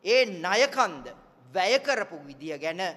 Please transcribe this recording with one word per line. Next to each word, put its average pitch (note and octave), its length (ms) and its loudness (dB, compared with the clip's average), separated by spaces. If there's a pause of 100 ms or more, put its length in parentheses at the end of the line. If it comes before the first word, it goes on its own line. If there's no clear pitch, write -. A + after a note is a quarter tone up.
ඒ B3 200 6
ණය G3 420 2
කන්ද F3+ 380 -2 (460)
වැය G#3 280 2
කරපු A#3+ 400 -2
විදිය C#3+ 380 -12
ගැන E3 240 -4 (160)